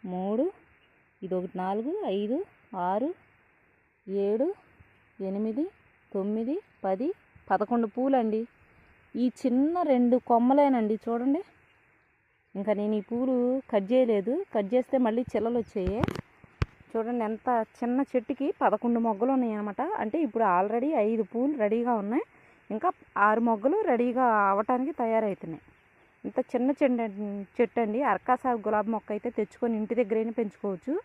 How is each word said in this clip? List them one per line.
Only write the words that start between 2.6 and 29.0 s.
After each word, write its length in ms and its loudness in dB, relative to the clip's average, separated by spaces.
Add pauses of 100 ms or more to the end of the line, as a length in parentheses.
ఆరు, 340 -2 (960)
ఏడు, 460 0 (680)
ఎనిమిది, 480 -4 (440)
తొమ్మిది, 480 -4 (240)
పది, 300 -2 (380)
పదకొండు 360 0
పూలండి. 540 0 (760)
ఈ 160 0 (140)
చిన్న 360 2
రెండు 360 4
కొమ్మలేనండి 800 4 (100)
చూడండి. 320 0 (1120)
ఇంకా 180 -2
నేను 220 0
ఈ 60 0
పూలు 680 0
కట్ 220 0
చేయలేదు. 640 2
కట్ 200 -2
చేస్తే 240 2
మళ్ళీ 240 2
చిల్లలు 360 -2
వచ్చాయి. 440 -2 (840)
చూడండి 380 -2
ఎంత 400 -2 (180)
చిన్న 180 0
చెట్టుకి 600 -2
పదకొండు 380 2
మొగ్గలు 320 0
ఉన్నాయి 220 0
అనమాట. 280 -6
అంటే 400 -2
ఇప్పుడు 220 0
already 500 2
ఐదు 300 2
పూలు 340 -2
రెడీగా 360 0
ఉన్నాయి. 300 -2 (460)
ఇంకా 220 -2 (260)
ఆరు 240 4
మొగ్గలు 400 2
రెడీగా 420 2 (260)
అవ్వటానికి 420 0
తయారవుతున్నాయి. 680 -2 (640)
ఇంత 140 -4
చిన్న 320 0
చెండ-, 720 -2 (160)
చెట్టు 180 0
అండి. 220 0
అర్కాసావి 580 0
గులాబీ 320 0
మొక్క 200 -4